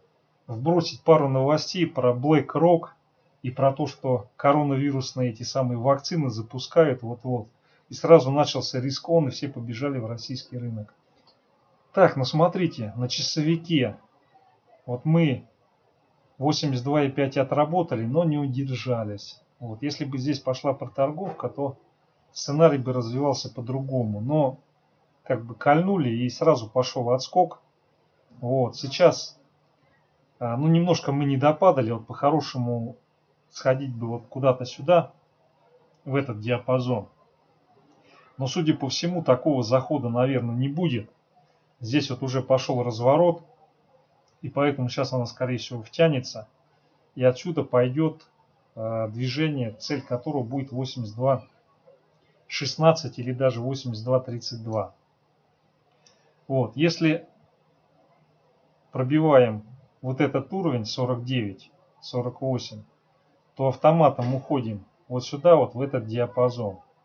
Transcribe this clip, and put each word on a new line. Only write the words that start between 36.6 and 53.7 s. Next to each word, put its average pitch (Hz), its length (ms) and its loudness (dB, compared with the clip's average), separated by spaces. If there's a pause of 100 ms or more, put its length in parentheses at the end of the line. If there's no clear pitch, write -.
Но, 131 100 -4
судя 156 280 0
по 143 140 -4
всему, 170 360 -4
такого 131 400 2
захода, 127 440 0
наверное, 120 460 0
не 127 140 0
будет. 139 420 -2 (720)
Здесь 131 300 -2
вот 127 120 -8
уже 131 200 -2
пошёл 127 420 0
разворот, 139 580 2 (1000)
и - 80 -10
поэтому 139 400 0
сейчас 127 240 -4
она, 123 140 -2
скорее 123 320 -6
всего, 117 240 -12
втянется. 131 640 0 (720)
И 127 80 0
отсюда 131 400 2
пойдёт, 135 600 0 (520)
э, 113 320 -4
движение, 127 640 -2
цель 139 280 -6
которого 131 440 -4
будет 135 260 -6
восемьдесят 123 460 -8
два 127 280 0 (1000)
шестнадцать 156 720 -2
или 127 140 -6
даже 123 280 0
восемьдесят 123 440 -8